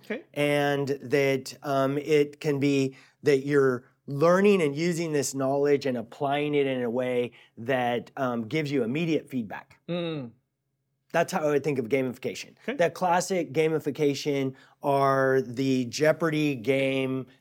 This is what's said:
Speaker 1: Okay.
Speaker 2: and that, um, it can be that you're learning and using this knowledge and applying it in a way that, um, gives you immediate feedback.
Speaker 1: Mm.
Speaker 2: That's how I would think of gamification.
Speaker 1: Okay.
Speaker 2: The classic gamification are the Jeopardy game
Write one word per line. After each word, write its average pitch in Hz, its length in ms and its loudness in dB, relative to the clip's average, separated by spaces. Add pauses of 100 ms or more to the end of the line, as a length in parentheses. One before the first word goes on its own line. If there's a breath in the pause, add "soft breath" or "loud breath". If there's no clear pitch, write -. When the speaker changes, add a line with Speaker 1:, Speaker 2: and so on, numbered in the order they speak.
Speaker 1:
Okay. 262 180 -10 (120)
Speaker 2:
and 143 540 0 (140)
that, 135 600 0
um, 139 360 0
it 147 420 2
can 147 180 -2
be 135 380 0 (260 loud breath)
that 139 240 2
you're 135 380 2 (220 soft breath)
learning 180 560 4
and 143 120 0
using 165 380 -2
this 143 220 0
knowledge 139 520 2
and 127 100 -2
applying 147 580 -4
it 143 120 2
in 127 160 -2
a 120 80 -2
way 123 420 -2 (260 loud breath)
that, 120 580 -2
um, 123 320 -2
gives 151 220 -4
you 139 120 0
immediate 147 460 -2
feedback. 104 500 -10 (100)
Speaker 1:
Mm. 165 420 -6 (840)
Speaker 2:
That's 165 200 0
how 185 140 -2
I 147 60 4
would 143 120 2
think 143 140 0
of 113 100 -4
gamification. 127 640 -4 (140)
Speaker 1:
Okay. 240 80 -6
Speaker 2:
The 165 140 2
classic 175 640 0
gamification 143 1000 0 (280 loud breath)
are 135 580 4
the 127 460 -2
Jeopardy 151 720 0
game 135 680 -2 (140 soft breath)